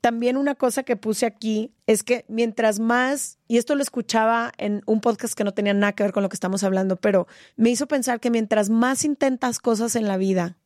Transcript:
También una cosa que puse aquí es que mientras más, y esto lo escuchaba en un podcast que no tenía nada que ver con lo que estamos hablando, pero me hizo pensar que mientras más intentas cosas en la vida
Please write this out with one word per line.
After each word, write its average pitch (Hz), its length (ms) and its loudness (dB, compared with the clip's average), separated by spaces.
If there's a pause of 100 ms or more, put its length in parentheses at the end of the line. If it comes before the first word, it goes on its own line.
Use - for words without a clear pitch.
También 240 340 0
una 277 180 0
cosa 262 280 -2
que 240 140 -2
puse 214 280 -2
aquí 220 480 -4 (140)
es 220 160 2
que - 260 -4
mientras 220 520 0
más, 247 580 0 (100)
y 233 80 2
esto 240 180 2
lo 277 80 0
escuchaba 233 760 0
en 208 260 -4
un 220 160 0
podcast 233 320 -2
que 214 120 -4
no 202 100 -4
tenía 202 180 0
nada 202 220 2
que 208 80 -2
ver 202 100 0
con 202 100 0
lo 196 60 0
que - 80 -8
estamos 190 280 -4
hablando, 190 320 0
pero 196 300 2 (300)
me 233 140 4
hizo 254 180 -2
pensar 254 320 -2
que 240 80 -2
mientras 220 400 2
más 247 380 2
intentas 262 520 0
cosas 226 380 0
en 220 100 0
la 196 120 0
vida 185 480 0